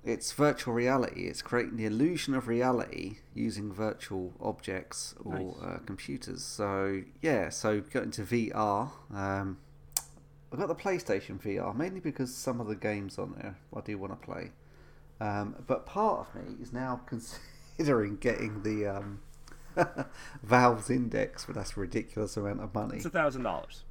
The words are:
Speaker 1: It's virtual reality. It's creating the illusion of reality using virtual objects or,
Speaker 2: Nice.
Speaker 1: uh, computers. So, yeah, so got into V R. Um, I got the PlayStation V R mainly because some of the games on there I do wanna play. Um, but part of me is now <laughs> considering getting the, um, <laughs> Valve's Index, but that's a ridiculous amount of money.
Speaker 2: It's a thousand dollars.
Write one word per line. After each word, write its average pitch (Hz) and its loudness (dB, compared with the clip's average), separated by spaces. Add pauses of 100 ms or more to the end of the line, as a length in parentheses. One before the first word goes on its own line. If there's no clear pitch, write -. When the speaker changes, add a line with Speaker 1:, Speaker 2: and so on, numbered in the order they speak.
Speaker 1:
It's - 0
virtual 143 4
reality. 120 4
It's 80 -4
creating 117 2
the 110 0
illusion 135 4
of 123 0
reality 117 2 (140)
using 107 -2
virtual 95 -2
objects - -4
or, - -4
Speaker 2:
Nice. 92 -4
Speaker 1:
uh, 87 -4
computers. - -6
So, 98 0 (180)
yeah, 120 4
so 107 2
got 107 -2
into 110 -4
V 117 2
R. 107 4 (240)
Um, 98 0 (920)
I - -6
got 196 0
the 170 0
PlayStation 107 -2
V 98 -2
R 92 -2
mainly 180 -2
because 139 -4
some 120 -2
of 110 -4
the 107 -2
games 101 -2
on 95 -6
there 101 -8 (180)
I 107 -6
do 104 -6
wanna 98 -6
play. - -8 (720)
Um, 104 0 (120)
but - 0
part 208 2
of - -14
me 98 -10
is 123 -10
now 127 -2
<laughs> - -16
considering 117 0
getting 110 0
the, 107 2
um, 101 -4 (560)
<laughs> - 2 (380)
Valve's 113 8
Index, 117 2
but - -8
that's 104 -6
a - -4
ridiculous 104 -2
amount 101 -2
of 104 -6
money. 107 -2
Speaker 2:
It's 110 -6
a 170 -2
thousand 139 2
dollars. - -4